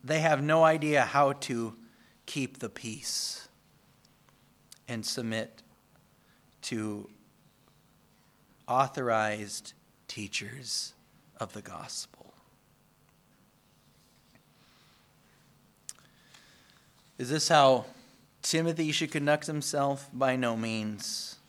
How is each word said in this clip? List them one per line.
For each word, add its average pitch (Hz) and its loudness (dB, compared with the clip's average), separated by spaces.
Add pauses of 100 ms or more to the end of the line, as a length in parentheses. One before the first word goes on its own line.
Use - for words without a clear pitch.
They 156 0
have 151 4
no 160 6
idea 151 4
how 139 4
to 117 -6 (500)
keep - -6
the 113 -8
peace - -8 (1400)
and 113 -6
submit 113 -4 (1000)
to 107 -6 (1600)
authorized 110 0 (340)
teachers 113 -8 (440)
of 110 -8
the 107 -12
gospel. - -14 (4000)
Is 127 -6
this 151 0
how 135 8 (560)
Timothy 160 0
should 151 -2
conduct 147 2
himself? 143 -2
By 127 2
no 120 0
means. 110 -6 (120)